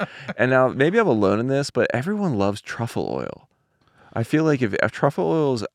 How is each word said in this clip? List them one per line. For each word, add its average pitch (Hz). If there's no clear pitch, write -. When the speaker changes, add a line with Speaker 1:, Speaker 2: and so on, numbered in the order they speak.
Speaker 1:
<laughs> 135
Speaker 2:
And 123
now, 131
maybe 156
I'm 220
alone 104
in 123
this, 139
but 113
everyone 185
loves 101
truffle 107
oil. 60
I 113
feel 156
like 143
if, 98
if 110
truffle 151
oil 156
is 104